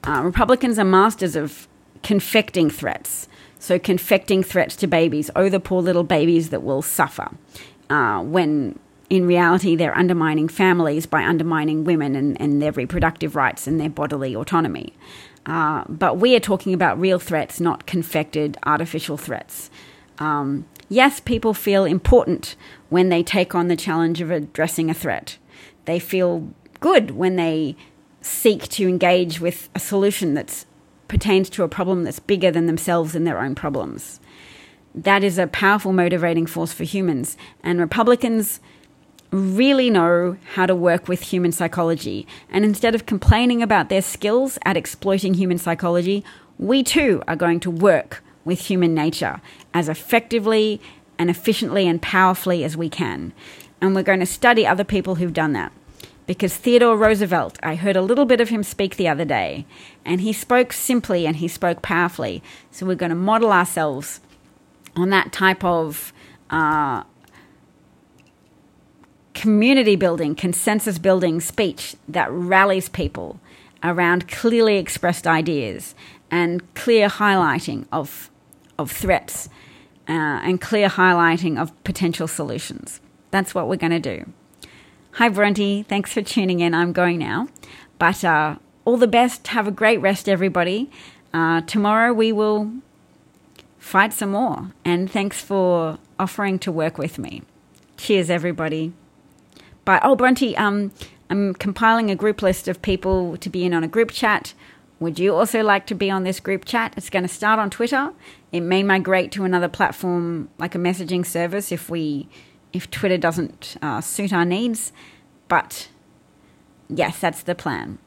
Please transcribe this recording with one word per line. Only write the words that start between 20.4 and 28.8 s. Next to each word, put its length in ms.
yes, 320
people 340
feel 300
important 720
when 200
they 140
take 320
on 140
the 80
challenge 440
of 120
addressing 580
a 40
threat. 440
They 160
feel 480
good 320
when 240
they 400
seek 420
to 200